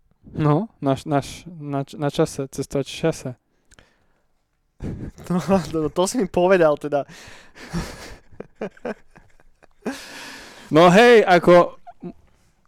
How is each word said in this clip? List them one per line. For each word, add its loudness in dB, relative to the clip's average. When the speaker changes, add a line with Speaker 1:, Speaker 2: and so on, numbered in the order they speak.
Speaker 1:
No, 0
na -2
š-, -6
na 0
š-, -14
na -10
č-, -14
na -4
čase, -4
cestovať -8
v -14
čase. -4
Speaker 2:
<laughs> -20
No, -4
no, -2
to -2
si -6
mi -2
povedal 2
teda. -6
<laughs> -20
Speaker 1:
No 6
hej, 6
ako... 4